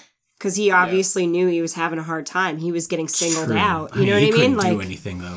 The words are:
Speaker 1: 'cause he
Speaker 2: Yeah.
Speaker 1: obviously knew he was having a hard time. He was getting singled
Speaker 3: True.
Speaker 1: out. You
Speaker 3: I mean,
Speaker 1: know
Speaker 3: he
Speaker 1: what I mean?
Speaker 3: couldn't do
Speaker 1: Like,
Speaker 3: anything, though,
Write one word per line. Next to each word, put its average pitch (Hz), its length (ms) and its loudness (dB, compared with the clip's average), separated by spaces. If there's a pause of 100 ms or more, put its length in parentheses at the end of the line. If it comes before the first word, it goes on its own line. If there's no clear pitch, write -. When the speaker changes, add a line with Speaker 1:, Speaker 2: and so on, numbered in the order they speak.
(400)
Speaker 1:
'cause 190 180 -4
he 208 100 0
Speaker 2:
Yeah. 185 160 6
Speaker 1:
obviously 185 420 0
knew 175 220 2
he 170 140 0
was 165 120 -4
having 165 260 -4
a 160 40 -6
hard 160 220 -6
time. 180 320 -4
He 170 140 -4
was 170 160 -4
getting 160 200 -4
singled 160 400 -2
Speaker 3:
True. 110 100 0
Speaker 1:
out. 170 380 0
You - 60 2
Speaker 3:
I 190 40 4
mean, 202 40 4
Speaker 1:
know 202 80 4
Speaker 3:
he 202 80 6
Speaker 1:
what - 80 4
I - 80 4
mean? 269 140 4
Speaker 3:
couldn't 202 160 2
do - 60 2
Speaker 1:
Like, 98 100 -6
Speaker 3:
anything, 92 320 -8
though, - 180 -12